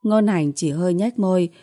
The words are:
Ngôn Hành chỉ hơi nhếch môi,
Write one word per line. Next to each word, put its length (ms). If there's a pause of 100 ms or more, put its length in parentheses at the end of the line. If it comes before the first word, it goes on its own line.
Ngôn 240
Hành 260
chỉ 180
hơi 240
nhếch 240
môi, 300 (140)